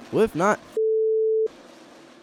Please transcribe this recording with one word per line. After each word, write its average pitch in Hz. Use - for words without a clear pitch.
Well, 185
if 226
not, 175